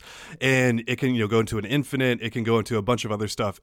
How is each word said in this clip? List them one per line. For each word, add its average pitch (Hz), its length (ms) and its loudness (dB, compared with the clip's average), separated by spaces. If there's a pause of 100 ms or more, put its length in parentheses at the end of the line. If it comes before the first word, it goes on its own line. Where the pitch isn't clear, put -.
(400)
And 127 460 2
it 123 100 0
can, 127 180 0
you 117 80 0
know, 104 40 2
go 113 140 4
into 110 180 0
an 101 60 -2
infinite, 127 580 0
it 113 80 -4
can 117 140 -4
go 113 140 4
into 110 180 -2
a 104 60 0
bunch 117 220 0
of 110 60 -4
other 107 160 -2
stuff. 101 360 -4